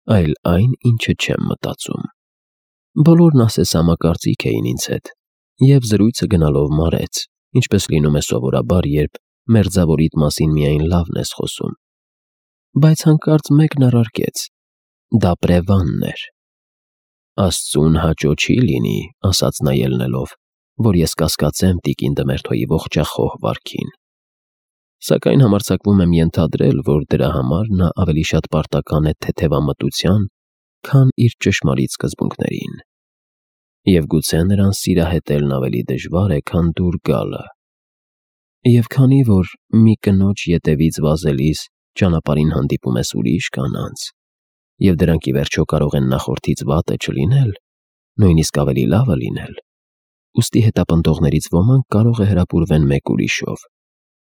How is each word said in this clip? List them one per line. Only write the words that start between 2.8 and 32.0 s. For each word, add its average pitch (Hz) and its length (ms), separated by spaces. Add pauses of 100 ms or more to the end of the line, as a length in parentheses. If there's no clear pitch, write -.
Բոլորն 160 480
ասես - 320
համակարծիք 82 720
էին 57 240
ինձ 65 160
հետ, - 240 (480)
և 131 320
զրույցը 104 400
գնալով 76 420
մարեց, - 500 (300)
ինչպես - 380
լինում 76 240
է 76 60
սովորաբար, 65 680
երբ - 340 (240)
մերձավորիդ 85 720
մասին 78 300
միայն 76 360
լավն 87 340
ես - 160
խոսում։ - 420 (960)
Բայց 156 280
հանկարծ 156 480
մեկն 147 380
առարկեց. 117 640 (600)
«Դա 98 220
Պրևանն 87 680
էր»։ - 240 (1120)
«Աստծուն 80 580
հաճո 80 360
չի - 240
լինի», 62 420 (220)
ասաց 69 400
նա 71 120
ելնելով, 65 600 (460)
«որ 113 180
ես 80 180
կասկածեմ 82 640
տիկին 69 380
Դմերթոյի 67 500
ողջախոհ - 680
վարքին»։ - 560 (1120)
Սակայն - 420
համարձակվում 101 580
եմ 87 100
ենթադրել, 82 720
որ 71 240
դրա 65 240
համար 80 420
նա 90 220
ավելի 82 320
շատ - 240
պարտական 78 580
է 76 80
թեթևամտության, 76 1120 (560)
քան 131 300
իր 117 240
ճշմարիտ 65 580
սկզբունքներին։ - 800 (1120)